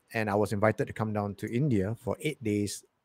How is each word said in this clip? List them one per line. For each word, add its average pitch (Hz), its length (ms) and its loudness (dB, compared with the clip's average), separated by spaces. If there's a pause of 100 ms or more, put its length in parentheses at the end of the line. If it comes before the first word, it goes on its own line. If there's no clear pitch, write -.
(120)
and 110 160 0
I 101 60 2
was 104 180 4
invited 110 360 2
to 101 40 -8
come 110 200 -4
down 101 240 -2
to 107 140 -8
India 117 480 2
for 113 220 -4
eight - 240 -6
days 104 400 0 (200)